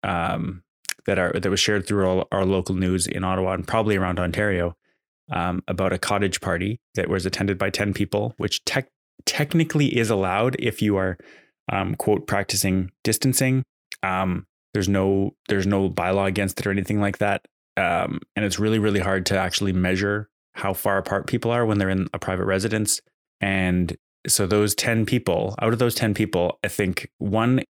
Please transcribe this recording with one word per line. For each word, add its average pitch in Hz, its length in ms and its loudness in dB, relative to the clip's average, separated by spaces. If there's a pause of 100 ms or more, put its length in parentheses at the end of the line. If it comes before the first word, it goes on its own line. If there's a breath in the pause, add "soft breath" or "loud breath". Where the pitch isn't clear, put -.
um, 90 600 -2 (420)
that 98 140 2
are, 87 140 2
that 95 180 0
was 101 100 2
shared 104 260 2
through 101 200 2
all 92 260 2
our 98 140 2
local 95 280 2
news 92 320 2
in - 160 -4
Ottawa 92 300 0
and 87 160 -4
probably 107 280 2
around 90 220 0
Ontario, 90 580 0 (540)
um, 90 380 -2
about 95 240 0
a 92 60 -2
cottage 101 420 0
party 95 400 -2 (140)
that 92 160 -2
was 95 160 0
attended 98 320 -2
by 98 100 0
ten 104 240 -2
people, 104 460 -2
which - 260 -4
tech-, - 260 -2 (360)
technically 156 720 2
is 113 120 2
allowed 104 500 2
if - 220 -4
you 104 160 2
are, 92 220 0 (520 loud breath)
um, 98 240 -2
quote, - 320 0
"practicing 95 640 0 (140)
distancing." 131 580 2 (400)
Um, 92 440 -2 (260)
there's 98 160 2
no, 98 460 2 (140)
there's 98 180 0
no 98 240 2
bylaw 95 380 0
against 95 320 -2
it - 60 -4
or 101 40 0
anything 98 300 0
like 101 180 -2
that. 101 280 0 (300)
Um, 87 440 0 (160)
and 104 80 0
it's 98 140 -2
really, 110 200 2
really 101 220 2
hard 95 260 0
to 98 120 0
actually 95 340 0
measure 95 580 0 (240)
how 98 180 -4
far 98 240 0
apart 98 300 -2
people 113 240 -2
are 120 160 2
when 107 120 2
they're 95 120 2
in 95 240 0
a 95 40 -6
private 92 280 -2
residence. 98 540 0 (400)
And 90 560 0 (300)
so - 200 2
those 104 280 2
ten 117 300 0
people, 104 560 0
out 113 120 2
of 117 60 -2
those 120 160 2
ten 110 200 0
people, 90 500 0
I 101 40 0
think 95 500 -2
one 113 440 2 (180)